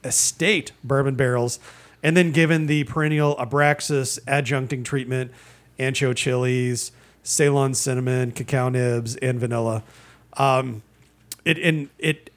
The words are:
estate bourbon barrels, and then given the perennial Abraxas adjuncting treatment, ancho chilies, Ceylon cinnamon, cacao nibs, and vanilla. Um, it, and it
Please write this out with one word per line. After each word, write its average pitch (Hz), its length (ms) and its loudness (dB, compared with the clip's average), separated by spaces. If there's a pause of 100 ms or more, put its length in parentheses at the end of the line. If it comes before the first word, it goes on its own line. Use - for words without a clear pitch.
estate 160 680 -2 (120)
bourbon 135 300 0
barrels, 123 440 0 (440)
and 160 140 2
then 170 160 4
given 160 340 4
the 147 180 0
perennial 151 520 0
Abraxas 143 880 0
adjuncting 131 600 -2
treatment, 131 460 -4 (480)
ancho 131 380 0
chilies, 127 760 -2 (300)
Ceylon 139 520 2
cinnamon, 127 580 -2
cacao 127 380 -2
nibs, 120 460 -2
and 127 240 -2
vanilla. 117 420 -2 (540)
Um, 131 460 0 (640)
it, 165 140 2
and 156 300 0 (100)
it 156 380 -4